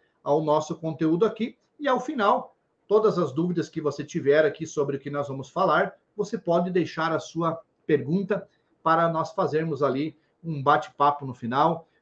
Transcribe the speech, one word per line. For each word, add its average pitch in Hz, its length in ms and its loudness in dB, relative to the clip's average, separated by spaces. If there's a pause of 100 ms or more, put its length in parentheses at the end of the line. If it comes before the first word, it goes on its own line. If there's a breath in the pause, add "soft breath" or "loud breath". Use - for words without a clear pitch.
(240)
ao 147 200 2
nosso 156 320 0
conteúdo 160 500 0
aqui, 214 320 -4 (220)
e 294 80 -4
ao 262 120 2
final, 233 560 0 (320)
todas 208 300 4
as 151 140 0
dúvidas 165 380 -2
que 165 120 -8
você 143 220 -4
tiver 143 420 2
aqui 147 200 -4
sobre 139 320 -4
o - 20 -14
que 139 100 -12
nós 143 180 -4
vamos 135 220 -10
falar, 175 460 0 (200)
você 208 220 -6
pode 180 340 0
deixar 165 400 -2
a 156 80 0
sua 160 400 -4 (260)
pergunta 175 600 0 (360)
para 165 260 4
nós 160 240 -4
fazermos 156 480 -2
ali 139 340 -2 (280)
um 160 180 -6
bate-papo 143 640 2
no 131 80 -8
final, 147 540 0 (140)